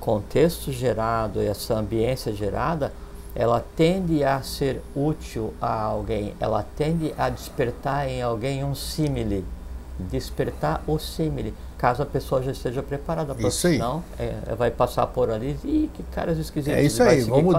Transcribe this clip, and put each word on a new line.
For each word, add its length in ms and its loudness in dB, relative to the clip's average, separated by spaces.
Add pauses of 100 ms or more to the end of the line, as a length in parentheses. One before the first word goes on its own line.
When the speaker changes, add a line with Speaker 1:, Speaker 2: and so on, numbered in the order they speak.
Speaker 1:
contexto 720 2
gerado, 680 0
essa 340 0
ambiência 580 0
gerada, 600 -2 (420)
ela 300 2 (120)
tende 480 4
a 180 2
ser 400 -2 (140)
útil 640 -2
a 100 0 (120)
alguém, 580 -2
ela 240 2 (120)
tende 400 0
a 120 2
despertar 800 -2
em 120 -4
alguém 440 0
um 100 0
símile, 720 0 (540)
despertar 920 -2
o 100 2
símile, 560 -2 (220)
caso 260 2
a 40 0
pessoa 360 0
já 80 -2
esteja 320 -4
preparada, 520 -4
porque 140 0
Speaker 2:
Isso 200 0
aí. 60 6
Speaker 1:
senão, 280 0 (160)
é, 380 -4
vai 160 2
passar 340 2
por 240 2
ali, 340 -2
"Ih, 300 2
que 100 -10
caras 340 -2
esquisitos", 380 -2
Speaker 2:
É 60 6
isso 200 4
Speaker 1:
e 20 8
vai 100 8
Speaker 2:
aí, 60 6
Speaker 1:
seguir 100 2
Speaker 2:
vamos 140 6
Speaker 1:
com 60 6
a 80 8